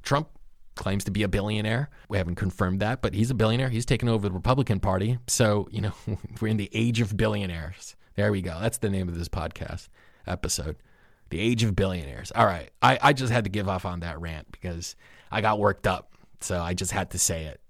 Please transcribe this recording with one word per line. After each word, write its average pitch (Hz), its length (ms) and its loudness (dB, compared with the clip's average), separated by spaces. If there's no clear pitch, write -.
Trump 143 240 0
claims 98 300 -2
to 104 60 -2
be 101 120 2
a 98 40 2
billionaire. 107 600 0
We 101 80 0
haven't 87 180 0
confirmed 92 460 0
that, 110 200 0
but 110 120 0
he's 113 180 2
a - 20 0
billionaire. 117 360 2
He's 117 160 -2
taken 123 240 2
over 104 180 2
the 90 60 0
Republican 117 460 2
Party. 101 380 2
So, 104 440 4
you 113 100 -4
know, 104 120 -2
<laughs> - 360 -6
we're 110 80 0
in 110 80 2
the 101 160 -2
age 117 280 2
of 101 140 0
billionaires. 92 800 -2
There 104 160 4
we 98 100 2
go. 85 180 -6
That's 117 180 -2
the 107 120 0
name 95 180 0
of 85 100 -4
this 85 120 -4
podcast 82 580 -6
episode. 78 480 -4
The 82 100 -6
age 113 240 2
of 104 120 2
billionaires. 92 600 -4
All 117 100 8
right. 87 240 0
I, 127 200 6
I 143 120 6
just 127 180 0
had 120 140 4
to 98 40 -2
give 98 180 0
off 92 180 -2
on 87 160 -4
that 82 180 -6
rant 80 320 -10
because 87 440 -8
I 110 100 0
got 107 180 2
worked 101 280 2
up. - 240 -2
So 87 200 -2
I 87 120 -2
just 90 180 -2
had 95 200 -2
to 90 60 -6
say 80 280 0
it. 73 140 -14